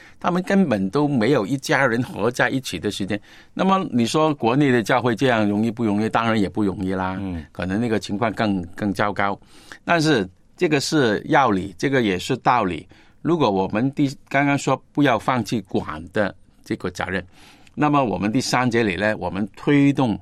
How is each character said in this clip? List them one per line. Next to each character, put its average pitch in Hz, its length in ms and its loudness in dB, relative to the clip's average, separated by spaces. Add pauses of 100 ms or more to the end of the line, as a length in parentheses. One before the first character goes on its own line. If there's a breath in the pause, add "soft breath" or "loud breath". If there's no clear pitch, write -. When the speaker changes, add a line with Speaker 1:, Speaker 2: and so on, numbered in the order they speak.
(200 loud breath)
Speaker 1:
他 - 100 -2
们 180 120 -2
根 196 260 2
本 98 220 0
都 143 180 0
没 127 220 0
有 120 160 0
一 135 100 -4
家 135 300 0
人 117 160 0
合 107 280 -4
在 123 200 0
一 131 100 -4
起 92 180 -8
的 104 120 -4
时 98 160 -6
间。 101 120 -4 (360 loud breath)
那 180 100 -2
么 190 260 0
你 120 140 2
说 156 300 2
国 117 200 0
内 143 160 4
的 123 120 4
教 123 180 0
会 117 160 0
这 135 120 2
样 110 200 2
容 104 160 0
易 117 60 0
不 113 140 -4
容 104 180 0
易？ 110 60 -2
当 113 180 0
然 113 120 2
也 95 100 2
不 107 140 -2
容 95 220 -2
易 95 80 -2
啦。 92 280 -4
Speaker 2:
嗯。 87 300 -8
Speaker 1:
可 - 140 -6
能 95 160 -2
那 120 80 -2
个 110 100 0
情 98 200 -6
况 113 140 -2
更， 98 300 -2 (140)
更 104 160 -2
糟 104 200 0
糕。 101 260 -2 (460 loud breath)
但 170 180 2
是 127 260 2 (280)
这 180 120 0
个 147 120 2
是 127 460 0
要 139 240 4
理， 92 280 -2
这 147 100 -2
个 135 140 2
也 95 160 2
是 127 200 -2
道 120 260 2
理。 82 220 -4 (360 soft breath)
如 160 160 0
果 127 120 2
我 95 180 0
们 117 240 0
第， 135 200 0 (160)
刚 143 160 2
刚 143 140 2
说 135 220 0 (120)
不 147 120 2
要 123 140 4
放 127 260 -2
弃 104 180 -4
管 80 500 -6
的 101 220 -2 (300)
这 113 120 -4
个 92 140 -6
责 87 140 -6
任， 90 200 -4 (500 loud breath)
那 147 140 0
么 143 160 2
我 92 140 -2
们 104 140 -2
第 127 80 0
三 127 280 0
节 117 140 2
里 98 140 0
呢， 104 220 0
我 87 120 -6
们 98 260 -6
推 143 360 4
动 127 300 0